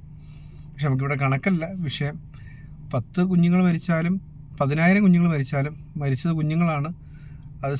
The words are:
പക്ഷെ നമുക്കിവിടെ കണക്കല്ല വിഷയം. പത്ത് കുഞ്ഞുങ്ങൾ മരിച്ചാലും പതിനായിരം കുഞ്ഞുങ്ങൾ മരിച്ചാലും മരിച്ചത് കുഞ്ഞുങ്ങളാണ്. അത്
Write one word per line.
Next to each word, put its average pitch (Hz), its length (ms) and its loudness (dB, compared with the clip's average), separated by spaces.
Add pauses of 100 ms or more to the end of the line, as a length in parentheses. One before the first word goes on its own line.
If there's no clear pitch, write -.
(680)
പക്ഷെ - 200 -4
നമുക്കിവിടെ 139 360 0
കണക്കല്ല 156 400 2 (220)
വിഷയം. 147 300 -4 (760)
പത്ത് 131 280 -2 (100)
കുഞ്ഞുങ്ങൾ 175 380 6
മരിച്ചാലും 170 460 0 (460)
പതിനായിരം 165 420 4
കുഞ്ഞുങ്ങൾ 175 320 6
മരിച്ചാലും 139 400 -2 (280)
മരിച്ചത് 139 300 0
കുഞ്ഞുങ്ങളാണ്. 156 580 0 (760)
അത് 139 160 0